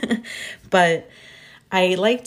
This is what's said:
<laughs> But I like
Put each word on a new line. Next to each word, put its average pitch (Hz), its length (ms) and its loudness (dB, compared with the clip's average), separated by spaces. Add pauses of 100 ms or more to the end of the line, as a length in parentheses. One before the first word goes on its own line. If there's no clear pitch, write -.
(220)
<laughs> - 480 -16
But 170 400 2 (600)
I 185 260 2
like 233 300 0